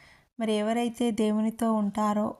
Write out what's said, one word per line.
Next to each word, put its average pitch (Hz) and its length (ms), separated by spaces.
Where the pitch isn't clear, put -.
మరి 220 120
ఎవరైతే 233 580
దేవునితో 214 640
ఉంటారో 208 680